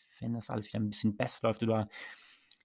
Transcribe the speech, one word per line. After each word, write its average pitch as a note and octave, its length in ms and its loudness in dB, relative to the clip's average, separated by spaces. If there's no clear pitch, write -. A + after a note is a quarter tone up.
wenn A2+ 140 -2
das A#2 160 -6
alles G#2+ 180 -4
wieder A2 120 -2
'n G#2 100 2
bisschen G#2 260 2
besser A#2+ 320 0
läuft A2 140 0
oder A2 260 4